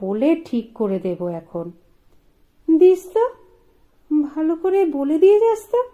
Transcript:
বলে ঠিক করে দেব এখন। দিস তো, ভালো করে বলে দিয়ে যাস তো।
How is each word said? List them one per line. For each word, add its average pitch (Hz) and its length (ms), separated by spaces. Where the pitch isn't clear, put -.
বলে 233 440
ঠিক 226 280
করে 196 260
দেব 180 280
এখন। 170 440
দিস 370 360
তো, 466 160
ভালো 311 340
করে 381 300
বলে 294 340
দিয়ে 403 200
যাস 440 320
তো। 494 120